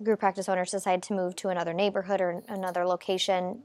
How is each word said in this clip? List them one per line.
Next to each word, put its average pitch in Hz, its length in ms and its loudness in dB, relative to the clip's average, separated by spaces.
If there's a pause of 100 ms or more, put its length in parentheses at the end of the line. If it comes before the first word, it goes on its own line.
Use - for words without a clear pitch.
group 208 200 2
practice 190 280 0
owners 185 220 2
decide 185 320 0
to - 100 -4
move 180 220 0
to 196 140 -4
another 170 220 -2
neighborhood 196 480 0
or 175 280 0
another 180 400 -2
location, 185 760 0